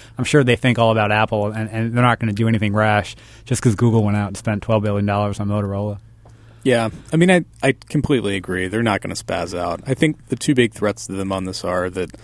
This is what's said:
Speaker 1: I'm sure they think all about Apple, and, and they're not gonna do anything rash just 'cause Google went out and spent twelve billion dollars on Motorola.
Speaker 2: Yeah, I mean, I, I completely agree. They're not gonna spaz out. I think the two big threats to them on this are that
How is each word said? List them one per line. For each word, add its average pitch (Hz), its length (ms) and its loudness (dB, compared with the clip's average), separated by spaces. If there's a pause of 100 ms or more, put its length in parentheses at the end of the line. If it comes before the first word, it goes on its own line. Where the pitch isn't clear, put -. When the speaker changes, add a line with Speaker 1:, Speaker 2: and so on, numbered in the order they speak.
(180)
Speaker 1:
I'm 127 60 -4
sure 143 220 4
they 120 100 4
think 120 240 2
all 113 140 4
about 107 180 2
Apple, 107 360 0
and, 107 220 -4
and 113 240 -4
they're 123 120 2
not 120 140 2
gonna 110 120 -2
do 110 160 0
anything 107 260 0
rash 107 440 2 (260)
just - 180 -4
'cause 113 140 4
Google 117 260 2
went 104 140 0
out 104 140 -2
and 98 80 -10
spent 104 260 -4
twelve 110 200 0
billion 101 220 0
dollars 101 360 -2
on 101 80 -4
Motorola. 101 500 -4 (640)
Speaker 2:
Yeah, 117 240 2 (240)
I 160 60 0
mean, 180 120 6
I, 180 140 4 (180)
I 135 120 2
completely 117 640 -2
agree. 92 320 -4
They're 110 120 -2
not 107 200 2
gonna 95 140 -8
spaz 87 420 -6
out. 87 280 -4
I 135 80 -4
think 151 360 -2
the 123 80 -4
two - 180 -2
big 120 160 2
threats - 360 -4
to 92 60 -8
them 95 200 -4
on 95 100 -4
this 92 220 -8
are 90 240 -2
that 90 220 -6 (120)